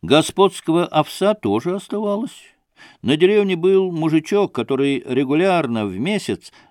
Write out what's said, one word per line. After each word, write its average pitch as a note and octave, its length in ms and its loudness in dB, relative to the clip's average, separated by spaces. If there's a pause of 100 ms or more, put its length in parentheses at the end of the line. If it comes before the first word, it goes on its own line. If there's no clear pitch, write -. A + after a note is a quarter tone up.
Господского E3 840 2
овса F#3+ 480 0
тоже C3 420 -2
оставалось. G#3 800 -8 (460)
На C#3+ 160 0
деревне G3 380 4
был F#3+ 360 2
мужичок, D#3+ 600 0
который C3+ 520 -2
регулярно C#3 800 0
в F#2 120 -6
месяц E3+ 540 -4 (200)